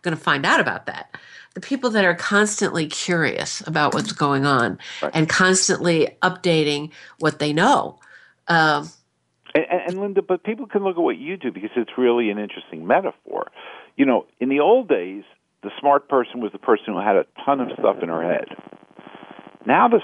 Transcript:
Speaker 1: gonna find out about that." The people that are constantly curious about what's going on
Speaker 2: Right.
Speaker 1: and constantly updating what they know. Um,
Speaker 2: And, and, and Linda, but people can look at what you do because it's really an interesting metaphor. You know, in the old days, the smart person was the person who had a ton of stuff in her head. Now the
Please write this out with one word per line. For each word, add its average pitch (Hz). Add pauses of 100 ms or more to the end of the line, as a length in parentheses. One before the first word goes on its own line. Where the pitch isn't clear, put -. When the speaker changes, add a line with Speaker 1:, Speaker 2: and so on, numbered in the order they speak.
Speaker 1:
gonna 165
find 151
out 269
about 113
that." - (380)
The 185
people 254
that 208
are 175
constantly 202
curious -
about 156
what's 107
going 139
on 120 (240)
Speaker 2:
Right. 143
Speaker 1:
and 156
constantly 185
updating 160 (280)
what 151
they 151
know. 220 (480)
Um, 156 (640)
Speaker 2:
And, 156
and, 175
and 185
Linda, 196
but 185
people 226
can 202
look 185
at 170
what 123
you 165
do 135
because 104
it's 117
really 120
an 104
interesting 85
metaphor. - (440)
You 139
know, 123 (140)
in 127
the 139
old 220
days, 98 (380)
the 101 (100)
smart 143
person 123
was 107
the 98
person -
who 90
had 101
a - (200)
ton 139
of 123
stuff -
in 85
her 82
head. - (1200)
Now 170
the 233